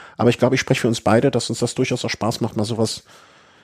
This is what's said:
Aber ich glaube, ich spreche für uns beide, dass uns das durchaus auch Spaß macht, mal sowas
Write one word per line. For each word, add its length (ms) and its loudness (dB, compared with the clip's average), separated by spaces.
Aber 140 4
ich 80 0
glaube, 180 2
ich 40 0
spreche 200 0
für 80 2
uns 120 0
beide, 300 4
dass 180 -2
uns 120 -4
das 160 -4
durchaus 280 -2
auch 60 -2
Spaß 300 -4
macht, 160 -4
mal 80 -2
sowas 400 -2